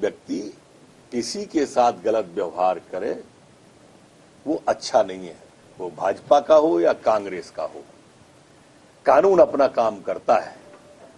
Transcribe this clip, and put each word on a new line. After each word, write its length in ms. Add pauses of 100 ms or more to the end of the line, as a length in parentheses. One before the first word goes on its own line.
व्यक्ति 400 (720)
किसी 320
के 220
साथ 260 (120)
गलत 300
व्यवहार 440 (120)
करे 220 (1300)
वो 220
अच्छा 340
नहीं 240
है, 100 (420)
वो 200
भाजपा 420
का 160
हो 240
या 120
कांग्रेस 580
का 140
हो। 200 (1200)
कानून 320
अपना 300
काम 320
करता 360
है 200 (600)